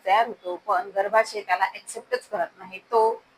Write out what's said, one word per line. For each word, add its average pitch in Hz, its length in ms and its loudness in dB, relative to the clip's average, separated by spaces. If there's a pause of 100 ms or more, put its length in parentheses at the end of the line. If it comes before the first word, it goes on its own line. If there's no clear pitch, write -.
तयार 214 220 4
होतो, 180 280 -8
पण 190 400 -2
गर्भाशय 208 460 0
त्याला 185 220 0
ॲक्सेप्टच - 680 -8
करत 180 180 -4 (100)
नाही, 185 220 -16
तो 226 440 2 (140)